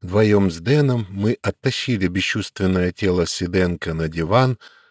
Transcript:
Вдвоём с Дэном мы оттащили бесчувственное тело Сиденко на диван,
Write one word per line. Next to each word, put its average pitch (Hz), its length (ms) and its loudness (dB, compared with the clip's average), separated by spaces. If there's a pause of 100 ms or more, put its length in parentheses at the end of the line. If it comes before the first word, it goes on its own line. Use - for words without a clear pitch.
Вдвоём 101 500 4
с 82 80 -10
Дэном 123 500 0
мы 101 320 -2
оттащили 110 680 -2
бесчувственное 92 840 -2
тело 90 340 0
Сиденко 87 720 -2
на 80 120 -2
диван, 101 520 0 (320)